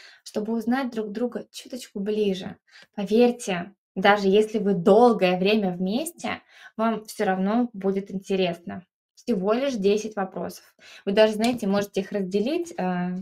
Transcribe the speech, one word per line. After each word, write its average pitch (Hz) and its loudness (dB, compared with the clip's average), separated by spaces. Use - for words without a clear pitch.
чтобы 220 -6
узнать 240 0
друг 214 -6
друга 233 -6
чуточку - -14
ближе. 196 -2
Поверьте, 208 2
даже 202 4
если 214 4
вы 196 0
долгое 185 4
время 196 2
вместе, 202 -6
вам 220 -2
все - -6
равно 202 2
будет 196 -4
интересно. 190 -4
Всего 208 -2
лишь 262 -2
десять 208 0
вопросов. 185 -10
Вы 196 -2
даже, 220 4
знаете, 233 -2
можете 196 -2
их - -10
разделить, 208 -4
а, 180 -4